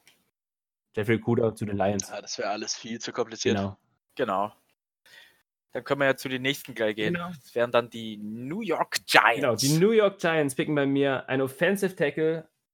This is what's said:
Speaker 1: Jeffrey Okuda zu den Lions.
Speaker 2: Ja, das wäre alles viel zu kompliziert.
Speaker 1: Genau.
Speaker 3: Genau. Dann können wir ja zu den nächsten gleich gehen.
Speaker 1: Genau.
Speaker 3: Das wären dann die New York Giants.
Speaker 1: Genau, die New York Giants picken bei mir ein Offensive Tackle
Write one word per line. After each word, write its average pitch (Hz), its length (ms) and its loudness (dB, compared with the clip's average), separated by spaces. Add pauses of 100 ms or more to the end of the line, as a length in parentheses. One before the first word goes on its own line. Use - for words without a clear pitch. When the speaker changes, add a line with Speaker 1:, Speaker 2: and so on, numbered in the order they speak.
(920)
Speaker 1:
Jeffrey 110 220 2
Okuda 113 400 2
zu 110 100 -6
den 101 120 -4
Lions. 98 320 0
Speaker 2:
Ja, 104 120 -10
das - 160 -12
wäre 110 120 -4
alles 107 260 -6
viel - 240 -10
zu 120 120 -8
kompliziert. 113 440 -2
Speaker 1:
Genau. 101 220 -4 (380)
Speaker 3:
Genau. 104 360 -2 (1200)
Dann 123 100 -6
können 143 180 -2
wir 135 60 4
ja 131 80 2
zu - 120 -10
den 131 140 -4
nächsten 135 320 -4
gleich 107 220 0
gehen. 107 180 0
Speaker 1:
Genau. 175 140 0
Speaker 3:
Das 170 260 -16
wären 120 180 0
dann 120 200 2
die 110 260 -10
New 120 440 -8
York 165 440 -4
Giants. 117 300 6
Speaker 1:
Genau, 131 200 2
die 143 220 2
New 196 140 6
York 208 260 4
Giants 156 380 0
picken 151 180 -2
bei 143 140 2
mir 139 420 0
ein 131 100 0
Offensive 185 560 0
Tackle 160 540 -2 (240)